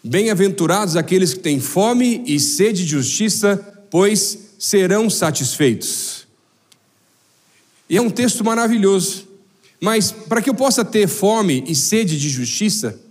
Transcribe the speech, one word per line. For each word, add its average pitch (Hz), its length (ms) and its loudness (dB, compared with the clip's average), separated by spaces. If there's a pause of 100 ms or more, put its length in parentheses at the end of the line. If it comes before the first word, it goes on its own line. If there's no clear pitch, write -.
"Bem-aventurados 190 920 0
aqueles 180 380 2
que - 60 -12
têm 147 200 -2
fome 240 640 0
e 147 120 0
sede 190 460 0
de 156 60 -4
justiça, 196 680 0 (340)
pois 202 480 2 (200)
serão 202 520 2
satisfeitos." - 1160 -2 (1600)
E 160 80 2
é 208 40 4
um 240 100 0
texto 233 340 -2
maravilhoso. 220 840 0 (540)
Mas 214 300 0
para 226 320 -4
que 277 80 0
eu 254 40 0
possa 254 300 0
ter 208 240 2
fome 190 580 0
e 165 80 -4
sede 170 440 0
de 143 100 -2
justiça 127 720 -4 (120)